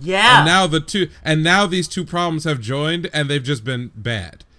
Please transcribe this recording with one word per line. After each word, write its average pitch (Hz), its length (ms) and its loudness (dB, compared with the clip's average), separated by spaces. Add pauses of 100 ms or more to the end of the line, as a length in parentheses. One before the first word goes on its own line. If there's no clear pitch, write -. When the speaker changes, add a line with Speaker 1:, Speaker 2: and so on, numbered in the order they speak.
Speaker 1:
Yeah. 190 380 4
Speaker 2:
And 147 80 6
now 185 200 4
the 160 140 0
two, 175 280 -2 (140)
and 156 220 0
now 190 220 4
these 180 200 -2
two 185 180 -6
problems 165 400 -4
have 147 160 -2
joined, 151 520 -4
and 147 160 -2
they've 143 140 -2
just 123 220 -4
been 127 300 -6
bad. 107 500 -8 (140)